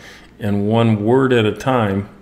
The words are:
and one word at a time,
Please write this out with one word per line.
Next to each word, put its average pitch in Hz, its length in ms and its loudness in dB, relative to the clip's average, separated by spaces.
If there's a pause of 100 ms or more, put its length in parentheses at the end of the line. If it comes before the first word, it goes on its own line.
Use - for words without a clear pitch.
(400)
and 101 300 -2
one 110 340 2
word 127 300 2
at 117 120 2
a 104 60 0
time, 104 580 -2 (120)